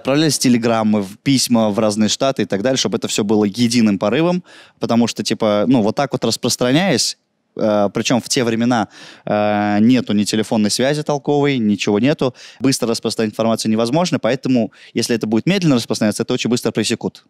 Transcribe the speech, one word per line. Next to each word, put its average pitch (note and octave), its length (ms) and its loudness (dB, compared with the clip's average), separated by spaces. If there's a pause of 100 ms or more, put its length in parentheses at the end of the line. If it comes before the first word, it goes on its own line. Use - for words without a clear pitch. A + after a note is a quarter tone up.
отправлялись C#3+ 380 0
телеграммы, A2+ 640 2
в, F#2+ 160 -10
письма A#2+ 520 2
в G2+ 80 -2
разные G#2+ 300 2
штаты C3+ 340 -2
и F#2+ 40 -2
так G2 160 -4
далее, C3 160 0
чтобы G#2 180 -2
это G#2+ 120 -4
всё A2+ 160 -2
было G#2+ 200 2
единым A2 540 2
порывом, D#3+ 440 0 (380)
потому A#2 280 2
что, - 140 -6
типа, G#2 460 0
ну, B2 140 4
вот G#2+ 140 0
так C#3+ 160 -2
вот - 120 -4
распространяясь, B2+ 920 -2 (420)
э, G#2 320 2
причём A#2 280 -2
в - 80 -12
те B2+ 160 0
времена, A#2 420 0 (400)
э, G#2 540 0
нету A2+ 320 2
ни G#2 100 2
телефонной G#2+ 480 0
связи D3 320 0
толковой, C#3+ 560 0
ничего G#2 400 0
нету, C3 340 0 (280)
быстро B2+ 280 0
распространять A2 440 -2
информацию A2 400 0
невозможно, D3 480 0
поэтому, B2 500 0 (240)
если A#2 220 -2
это A2 100 -4
будет A2 200 0
медленно F3 280 2
распространяться, A2+ 480 -2
это B2 120 -4
очень B2+ 160 -2
быстро A#2+ 200 0
пресекут. G#2 600 -4